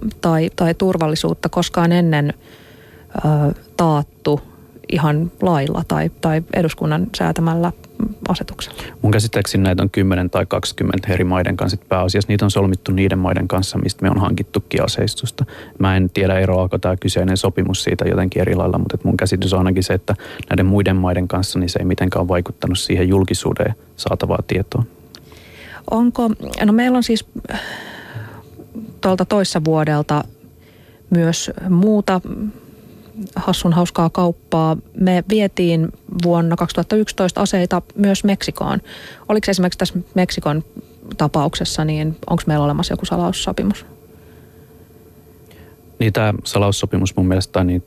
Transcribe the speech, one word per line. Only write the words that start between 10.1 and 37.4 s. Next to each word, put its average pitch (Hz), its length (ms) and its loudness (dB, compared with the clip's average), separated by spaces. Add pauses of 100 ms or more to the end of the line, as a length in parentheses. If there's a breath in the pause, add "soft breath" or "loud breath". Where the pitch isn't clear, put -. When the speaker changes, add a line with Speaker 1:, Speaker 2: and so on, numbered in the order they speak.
Speaker 2:
tai 90 160 0
kaksikymmentä - 680 -2
eri 90 100 2
maiden 92 340 0
kanssa. 98 200 -2 (120)
Pääasiassa 92 380 0
niitä 104 180 2
on 98 60 4
solmittu 95 400 0
niiden 95 280 2
maiden 92 280 0
kanssa, 95 300 -2
mistä - 240 -2
me - 80 2
on 101 100 2
hankittukin 95 640 -2
aseistusta. - 600 -4 (340 loud breath)
Mä 95 180 2
en 92 120 2
tiedä, 95 300 0
eroaako 92 380 0
tää 92 200 -2
kyseinen 92 400 0
sopimus - 460 0
siitä 90 220 -2
jotenkin 90 360 0
eri 90 140 0
lailla, 87 220 0
mutta - 180 -2
et - 80 -6
mun 92 140 0
käsitys 95 360 0
on 92 60 2
ainakin 92 240 2
se, - 100 -2
että 92 220 -2 (340 loud breath)
näiden 90 160 2
muiden 95 300 4
maiden 90 320 0
kanssa 92 320 -2
niin 87 100 0
se 87 100 -2
ei 92 60 -2
mitenkään 90 420 0
vaikuttanut 90 520 -2
siihen 92 300 0
julkisuuteen 95 680 0 (200)
saatavaa 90 520 -2
tietoa. - 360 -2 (1080 loud breath)
Speaker 1:
Onko, 240 380 2 (360)
no 208 80 4
meillä 247 240 4
on 240 60 2
siis 226 220 0 (1800 loud breath)
tuolta 185 240 2
toissa 185 400 0
vuodelta 151 580 2 (840 loud breath)
myös 165 420 2 (180)
muuta 190 520 4 (1120 loud breath)
hassun 180 380 0
hauskaa 175 360 2
kauppaa. 165 680 0 (220)
Me 180 300 4
vietiin 180 600 2 (340)
vuonna 170 320 2
kaksituhatta 170 400 -2
yksitoista 202 460 0